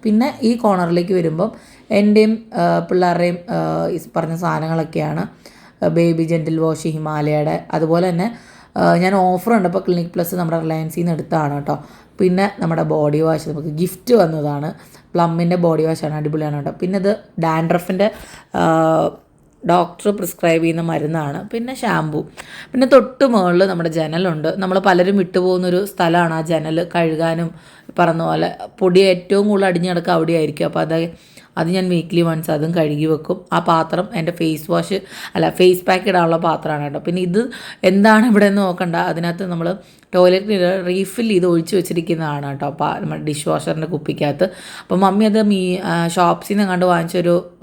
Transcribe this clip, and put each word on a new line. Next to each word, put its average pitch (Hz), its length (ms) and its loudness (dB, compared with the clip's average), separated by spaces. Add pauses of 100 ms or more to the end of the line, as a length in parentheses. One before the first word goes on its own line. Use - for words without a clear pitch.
പിന്നെ 226 260 2 (200)
ഈ 240 40 2 (100)
കോർണറിലേക്ക് 180 560 2
വരുമ്പം 165 320 -2 (480)
എൻ്റെയും, 214 360 4 (260)
ആ, - 20 2 (280)
പിള്ളേരുടെയും, 175 480 2 (160)
ആ, 165 40 -2 (360)
ഈ 165 40 -4 (160)
പറഞ്ഞ 165 300 -4
സാധനങ്ങളൊക്കെയാണ്. 160 800 -4 (580)
ആ, 175 120 2
ബേബി 170 360 2
ജെന്റിൽ 160 320 -2
വാഷ് 160 320 -2
ഹിമാലയയുടെ, 151 600 -2 (200)
അതുപോലെ 160 360 2
തന്നെ, 175 160 -2 (520)
ആ, 185 40 2 (200)
ഞാൻ 190 100 2 (100)
ഓഫർ 185 320 0
ഉണ്ട്. 190 140 2
അപ്പോൾ 185 180 -2
ക്ലിനിക് 175 260 -2
പ്ലസ് 175 280 -4
നമ്മുടെ 165 240 -2
റിലയൻസിൽ 160 360 -4
നിന്ന് 170 140 0
എടുത്തതാണ് 156 420 -2
കേട്ടോ. 147 180 -4 (440)
പിന്നെ 185 260 2 (160)
നമ്മുടെ 165 300 0
ബോഡി 151 340 0
വാഷ് 156 260 -2
നമുക്ക് 156 280 -6
ഗിഫ്റ്റ് 180 420 -2
വന്നതാണ്. 151 480 -2 (440)
പ്ലമ്മിൻ്റെ 170 520 0
ബോഡി 160 220 2
വാഷാണ്, 160 320 -4
അടിപൊളിയാണ് 151 400 -4
കേട്ടോ. 147 220 -8
പിന്നെ 185 220 -2
ഇത് 196 80 2 (340)
ഡാൻഡ്രഫിൻ്റെ, 170 640 0 (520)
ആ, 170 40 2 (1080)
ഡോക്ടർ 175 360 0 (120)
പ്രിസ്ക്രൈബ് 170 440 0
ചെയ്യുന്ന 165 280 0
മരുന്നാണ്. 156 500 -4 (100)
പിന്നെ 233 300 -6
ഷാമ്പു. 160 400 -2 (500)
പിന്നെ 254 220 2
തൊട്ട് 262 400 6
മുകളിൽ 180 380 4
നമ്മുടെ 170 260 -2
ജനലുണ്ട്. 160 520 -2 (120)
നമ്മൾ 185 160 0 (100)
പലരും 185 340 4
വിട്ടുപോകുന്നൊരു 180 600 0 (100)
സ്ഥലമാണ് 170 480 2
ആ - 20 -4 (120)
ജനൽ 156 260 -2 (160)
കഴുകാനും. 165 560 0 (480)
പറഞ്ഞ 165 320 2
പോലെ 160 180 0 (300)
പൊടി 185 220 4 (100)
ഏറ്റവും 196 400 0
കൂടുതൽ 196 180 2
അടിഞ്ഞു 175 220 0
കിടക്കുക 170 260 -2
അവിടെ 165 220 0
ആയിരിക്കും. 151 300 -2
അപ്പോൾ 165 160 -2
അത്, 165 120 -2 (640)
അത് 160 160 -2
ഞാൻ 185 180 0
വീക്ക്ലി 170 340 0
വൺസ് 160 280 -2
അതും 156 220 -2
കഴുകി 151 340 0
വെക്കും. 156 260 -2 (180)
ആ - 20 4 (120)
പാത്രം 165 360 0 (140)
എൻ്റെ 165 200 -4
ഫേസ് 156 320 -4
വാഷ്, 170 260 -2 (380)
അല്ല, 165 100 2 (140)
ഫേസ് 180 280 6
പാക്ക് 185 240 2
ഇടാനുള്ള 170 340 2
പാത്രമാണ് 156 400 -2
കേട്ടോ. 143 220 -6
പിന്നെ 180 200 -2
ഇത് 185 140 0 (480)
എന്താണ് 214 420 6
ഇവിടെ 202 200 6
എന്ന് 202 160 2
നോക്കണ്ട, 180 280 -2 (160)
അതിനകത്ത് 175 400 -4
നമ്മൾ 165 160 -4 (480)
ടോയ്ലറ്റ് 185 320 6
ക്ലീനർ 185 260 0 (160)
റീഫിൽ 196 440 -4
ചെയ്ത് 180 180 2
ഒഴിച്ച് 165 280 0
വെച്ചിരിക്കുന്നതാണ് 160 720 -4
കേട്ടോ. 139 240 -6
അപ്പോൾ 151 180 -2 (120)
നമ്മുടെ 156 260 -6
ഡിഷ് 147 220 -6
വാഷറിൻ്റെ 156 420 -4
കുപ്പിക്കകത്ത്. 147 540 -2 (360)
അപ്പോൾ 185 220 -2
മമ്മി 202 260 2
അത് 214 80 2 (120)
മീ-, 185 280 0 (120)
ആ, - 20 0 (220)
ഷോപ്സിൽ 170 380 0
നിന്ന് 208 140 2
എങ്ങാണ്ട് 180 240 0
വാങ്ങിച്ചൊരു 170 440 0 (280)